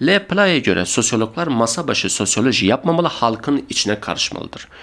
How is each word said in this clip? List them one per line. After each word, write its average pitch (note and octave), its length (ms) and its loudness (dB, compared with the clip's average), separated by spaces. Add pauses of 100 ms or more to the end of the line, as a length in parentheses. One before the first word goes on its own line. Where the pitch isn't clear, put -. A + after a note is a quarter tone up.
Le G3 240 2
Play'e F#3 320 2
göre F2+ 260 2
sosyologlar A#2 640 0
masa B2+ 420 0
başı G2 220 0
sosyoloji G#2+ 560 0
yapmamalı, E3 420 2
halkın B2+ 600 -2
içine - 320 -2
karışmalıdır. - 680 -8 (140)